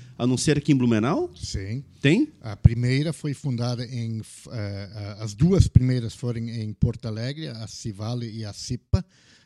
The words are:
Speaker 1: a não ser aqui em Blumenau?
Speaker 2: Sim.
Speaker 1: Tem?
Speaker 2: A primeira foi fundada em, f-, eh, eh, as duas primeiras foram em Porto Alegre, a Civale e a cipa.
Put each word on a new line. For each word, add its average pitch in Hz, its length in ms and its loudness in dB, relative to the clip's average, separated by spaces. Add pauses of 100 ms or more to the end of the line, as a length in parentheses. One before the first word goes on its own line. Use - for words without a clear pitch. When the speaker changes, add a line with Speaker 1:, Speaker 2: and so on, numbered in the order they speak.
(180)
Speaker 1:
a 123 80 0
não 127 100 2
ser 143 220 2
aqui 151 140 2
em 139 40 6
Blumenau? 123 600 2
Speaker 2:
Sim. 110 480 -8 (180)
Speaker 1:
Tem? 214 380 4
Speaker 2:
A 107 160 -10
primeira 127 560 4
foi 147 220 -6
fundada 123 520 -4
em, 113 320 -6
f-, - 320 -14
eh, 101 420 -8
eh, 104 280 -10
as 107 140 -8
duas 170 340 4
primeiras 127 440 4
foram 120 280 -4
em 113 320 -6
Porto - 340 0
Alegre, 127 400 -6
a 113 220 -12
Civale 113 600 -8
e 110 160 -10
a 101 80 -8
cipa. - 540 -4 (400)